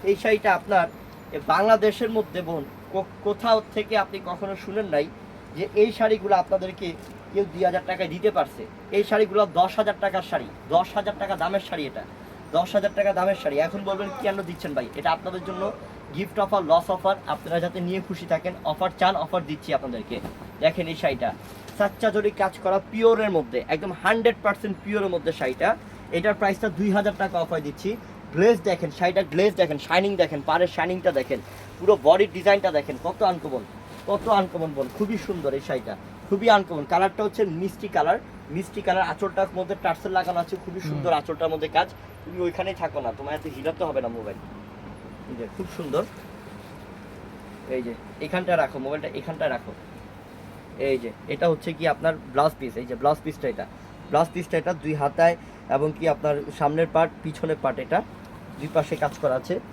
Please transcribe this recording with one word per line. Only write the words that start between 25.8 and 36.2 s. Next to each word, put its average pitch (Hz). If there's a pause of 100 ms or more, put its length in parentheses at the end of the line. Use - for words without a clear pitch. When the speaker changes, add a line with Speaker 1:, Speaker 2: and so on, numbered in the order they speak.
Speaker 1:
এটার 202
প্রাইসটা 196 (120)
দুই 208
হাজার 202
টাকা 190 (100)
অফার 160
দিচ্ছি। 147 (440)
গ্লেজ 208 (120)
দেখেন, 170
শাড়িটা 185 (100)
গ্লেজ 196
দেখেন, 151 (100)
শাইনিং 190 (100)
দেখেন, 151 (100)
পাড়ের 175
শাইনিংটা 180
দেখেন, 131 (380)
পুরো 196 (120)
বডির 185
ডিজাইনটা 196
দেখেন, 147 (100)
কত 180 (100)
আনকমন, 151 (460)
কত 202 (140)
আনকমন 165
বোন, 135 (100)
খুবই 214
সুন্দর 160
এই 139
শাড়িটা। 117 (360)